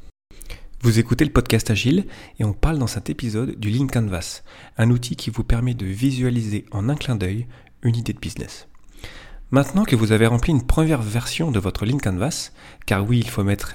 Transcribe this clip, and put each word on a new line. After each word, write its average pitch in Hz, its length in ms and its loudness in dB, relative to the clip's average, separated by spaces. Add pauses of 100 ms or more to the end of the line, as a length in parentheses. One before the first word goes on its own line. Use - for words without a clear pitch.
(800)
Vous 117 180 4
écoutez - 260 2
le 139 60 0
podcast 117 400 2
Agile 139 340 2 (320)
et 117 60 -2
on 104 100 0
parle 151 240 2
dans 131 80 0
cet - 240 -6
épisode 117 500 -4
du 104 120 -2
Lean 131 160 0
Canvas, 104 560 -4 (340)
un 113 140 4
outil 120 240 0
qui - 160 -6
vous 107 120 -4
permet 120 300 2
de 110 120 -6
visualiser 120 880 0
en 101 180 -2
un 147 60 0
clin 131 200 -2
d'œil 101 320 -4 (340)
une 117 140 2
idée 113 180 -4
de - 60 -16
business. - 480 -12 (840)
Maintenant 139 340 4
que - 120 4
vous 110 160 4
avez 110 160 6
rempli 120 240 2
une 123 140 2
première 160 360 4
version 113 480 -2
de 113 80 0
votre 98 300 -2
Lean 135 100 0
Canvas, 104 540 -2 (340)
car 98 220 2
oui, 123 100 4
il 113 120 0
faut - 140 -2
mettre 101 320 -2